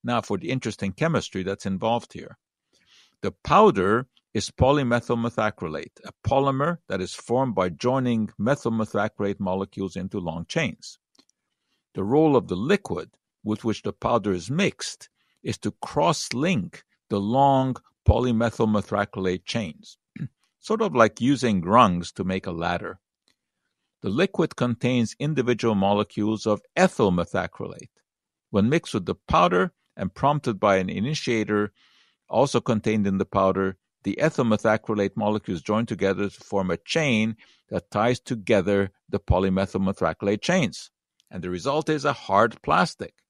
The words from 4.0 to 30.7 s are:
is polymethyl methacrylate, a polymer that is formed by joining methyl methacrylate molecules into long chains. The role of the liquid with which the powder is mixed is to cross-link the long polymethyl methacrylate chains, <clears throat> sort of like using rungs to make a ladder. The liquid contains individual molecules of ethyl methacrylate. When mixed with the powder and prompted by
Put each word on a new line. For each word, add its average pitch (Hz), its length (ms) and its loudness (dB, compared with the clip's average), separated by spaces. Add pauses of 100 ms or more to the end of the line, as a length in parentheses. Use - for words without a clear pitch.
is - 180 -4
polymethyl 123 680 2
methacrylate, 107 880 -6
a - 60 -16 (180)
polymer 139 500 0 (100)
that 98 120 -4
is 92 140 -6
formed 123 400 -2
by 92 160 0
joining 120 580 0 (100)
methyl 117 340 -2
methacrylate 104 680 -4
molecules 95 560 -6
into 95 240 -8
long 85 260 -6
chains. - 520 -8 (960)
The 95 100 -4
role 143 320 4
of 92 120 2
the 92 80 -2
liquid 90 540 -2 (320)
with 107 220 -4
which 107 180 -2
the 101 100 -6
powder 110 400 0
is 90 180 -4
mixed - 580 -4 (340)
is - 160 -6
to 104 140 -4 (100)
cross-link 147 1000 -2 (260)
the 101 100 0
long 131 560 2 (300)
polymethyl 117 640 2
methacrylate 101 760 -2
chains, - 520 -10 (220)
<clears throat> 139 100 -10 (320)
sort 214 220 -2
of 180 120 -2
like 113 260 6
using 117 420 2
rungs 92 500 4
to - 120 -6
make 95 220 -4
a 90 60 -6
ladder. 87 460 -4 (1040)
The 107 80 -2
liquid 160 460 0
contains 120 640 0
individual 123 560 0
molecules 104 720 0
of 107 140 2 (160)
ethyl 143 360 4
methacrylate. - 760 -6 (640)
When 104 180 2
mixed 165 260 -2
with 98 120 -2
the 107 80 -4
powder 175 580 2 (240)
and 95 180 -6
prompted 139 460 0
by 101 160 6